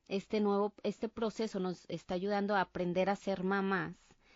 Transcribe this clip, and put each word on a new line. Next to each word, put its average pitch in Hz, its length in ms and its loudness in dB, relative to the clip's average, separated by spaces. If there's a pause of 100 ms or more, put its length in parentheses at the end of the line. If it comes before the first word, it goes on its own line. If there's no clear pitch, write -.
este 196 320 -2
nuevo, 202 320 2 (120)
este 208 260 -2
proceso 220 500 -4
nos 185 280 -4
está 175 260 -6
ayudando 202 420 0
a 185 60 4
aprender 185 480 0
a 202 60 2
ser 185 280 -4
mamás. 190 500 0 (420)